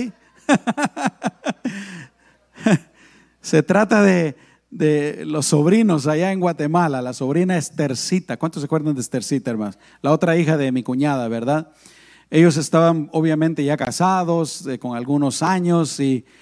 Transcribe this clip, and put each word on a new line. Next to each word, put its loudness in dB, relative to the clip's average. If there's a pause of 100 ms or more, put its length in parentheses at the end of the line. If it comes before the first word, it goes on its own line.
(460)
<laughs> -2 (2250)
Se 2
trata 2
de, 2 (340)
de 0
los -4
sobrinos 4
allá 0
en -4
Guatemala, 0
la -6
sobrina 0
Estercita. -4
¿Cuántos -6
se -4
acuerdan -2
de -6
Estercita, -4
hermanos? -6 (240)
La 0
otra 2
hija 2
de 0
mi -2
cuñada, -2
¿verdad? -2 (580)
Ellos 6
estaban 2
obviamente 0
ya 2
casados, -2
eh, -8
con -8
algunos -2
años 0
y 0 (160)